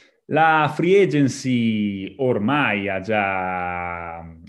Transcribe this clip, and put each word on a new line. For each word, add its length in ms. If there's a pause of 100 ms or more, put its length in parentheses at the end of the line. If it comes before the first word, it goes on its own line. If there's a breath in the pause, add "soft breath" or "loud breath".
(260 soft breath)
La 460
free 300
agency 1160
ormai 680
ha 120
già, 1200 (240)